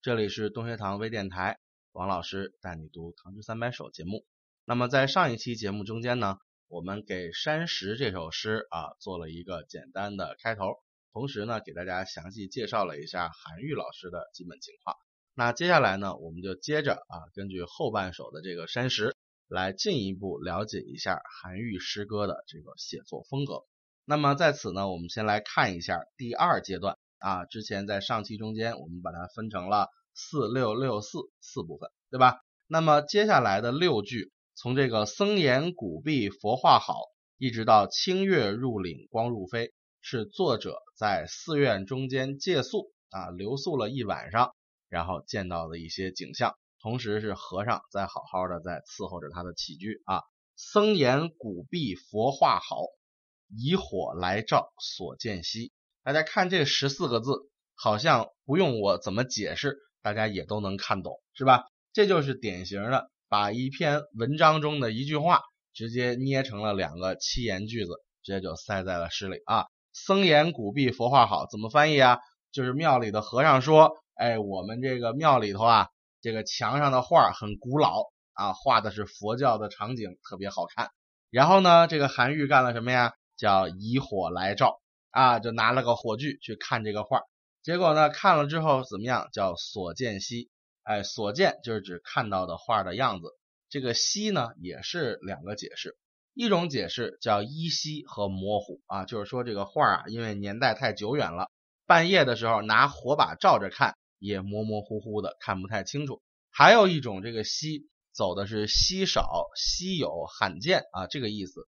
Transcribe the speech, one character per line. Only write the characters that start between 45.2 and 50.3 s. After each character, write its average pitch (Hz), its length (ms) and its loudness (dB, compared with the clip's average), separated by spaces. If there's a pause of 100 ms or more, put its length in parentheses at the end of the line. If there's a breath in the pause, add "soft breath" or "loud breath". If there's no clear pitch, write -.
见 95 220 -6
到 85 180 -6
的 80 100 -10
一 82 120 -12
些 92 240 -6
景 78 200 -14
象， - 220 -2 (240)
同 117 220 -6
时 107 180 -2
是 107 140 -6
和 98 320 -8
尚 113 160 -2 (100)
在 98 160 -4
好 - 240 -10
好 92 160 -4
的 87 140 -8
在 85 180 -8
伺 - 300 -12
候 90 100 -10
着 76 100 -12
他 85 140 -12
的 87 100 -12
起 - 220 -10
居 92 300 -10
啊。 190 160 -2 (340)